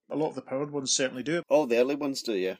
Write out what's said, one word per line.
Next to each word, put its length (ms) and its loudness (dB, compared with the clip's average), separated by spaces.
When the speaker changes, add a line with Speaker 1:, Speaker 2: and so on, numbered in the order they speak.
Speaker 1:
a 60 -8
lot 140 -2
of 80 -8
the 60 -8
powered 280 -6
ones 220 -4
certainly 320 -2
do. 240 -2
Speaker 2:
All 180 6
the 120 4
early 180 4
ones 260 -4
do, 120 -2
yeah. 260 0